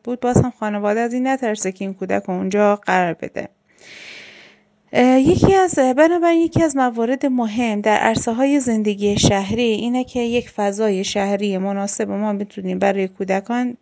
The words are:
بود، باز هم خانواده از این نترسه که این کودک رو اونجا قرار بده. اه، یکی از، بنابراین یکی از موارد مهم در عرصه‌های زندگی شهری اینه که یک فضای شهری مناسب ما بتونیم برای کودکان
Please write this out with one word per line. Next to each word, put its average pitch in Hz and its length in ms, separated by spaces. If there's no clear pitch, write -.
بود، 240 160
باز 247 180
هم 247 220
خانواده 208 400
از 233 140
این 254 140
نترسه 220 440
که 190 140
این 190 80
کودک 190 300
رو 185 100
اونجا 202 420
قرار 185 380
بده. - 360
اه، 254 260
یکی 359 360
از، 370 200
بنابراین 330 680
یکی 330 220
از 285 120
موارد 247 500
مهم 226 560
در 214 160
عرصه‌های 240 600
زندگی 208 600
شهری 202 420
اینه 240 420
که 247 160
یک 240 300
فضای 202 540
شهری 202 540
مناسب 202 520
ما 208 240
بتونیم 196 460
برای 196 280
کودکان 202 760